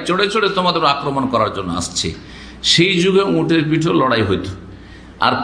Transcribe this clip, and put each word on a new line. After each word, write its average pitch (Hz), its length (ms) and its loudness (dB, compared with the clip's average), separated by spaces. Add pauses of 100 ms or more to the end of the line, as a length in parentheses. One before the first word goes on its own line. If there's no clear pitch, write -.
চড়ে 196 240 0
চড়ে 208 180 2
তোমাদের 180 300 0
উপর 160 120 4
আক্রমণ 139 360 -2
করার 107 280 0
জন্য 90 180 -6
আসছে। 85 420 -4 (480)
সেই 180 380 2
যুগে 190 220 4
উটের 165 480 2
পিঠেও 160 220 2
লড়াই 127 300 2
হতো, 98 280 0 (680)
আর 123 120 2 (100)